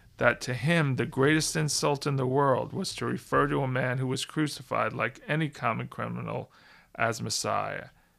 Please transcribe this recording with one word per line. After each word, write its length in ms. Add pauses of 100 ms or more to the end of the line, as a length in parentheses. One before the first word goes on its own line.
(160)
that 240
to 140
him 420
the 100
greatest 500
insult 500
in 100
the 100
world 460
was 240
to 100
refer 400
to 160
a 60
man 300
who 80
was 180
crucified 680
like 360
any 200
common 400
criminal 600 (440)
as 280
Messiah. 640 (320)